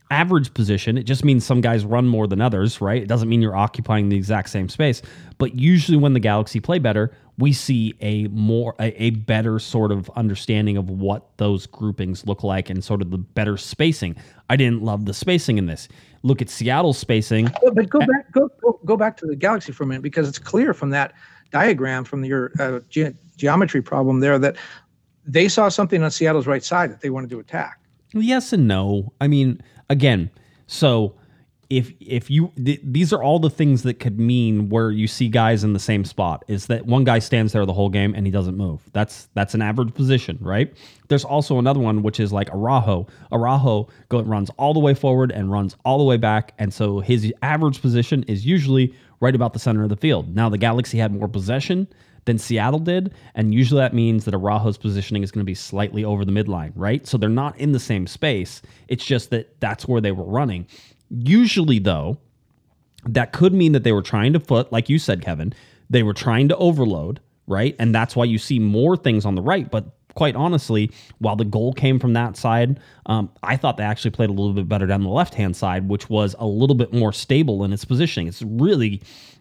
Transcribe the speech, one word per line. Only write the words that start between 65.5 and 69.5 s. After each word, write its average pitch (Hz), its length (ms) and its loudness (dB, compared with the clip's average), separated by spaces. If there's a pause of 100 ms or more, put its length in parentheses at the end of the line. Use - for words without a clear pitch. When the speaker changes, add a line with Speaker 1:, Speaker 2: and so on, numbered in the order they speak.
Speaker 1:
they 120 140 4
were 104 100 -2
trying 127 340 2
to 170 100 2
overload, 123 600 0 (280)
right? 104 320 0
And 113 120 2
that's 113 220 0
why 120 100 2
you 113 140 0
see 123 220 -2
more 113 360 2
things 110 280 0
on 98 100 0
the 90 80 -2
right, 170 260 -2